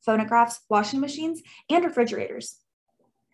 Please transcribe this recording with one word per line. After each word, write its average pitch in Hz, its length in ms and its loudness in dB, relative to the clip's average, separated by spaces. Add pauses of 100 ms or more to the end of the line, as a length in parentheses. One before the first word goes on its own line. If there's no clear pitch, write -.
phonographs, 226 640 2
washing 214 300 0
machines, 311 420 -6 (280)
and 349 140 4
refrigerators. 226 760 -4 (760)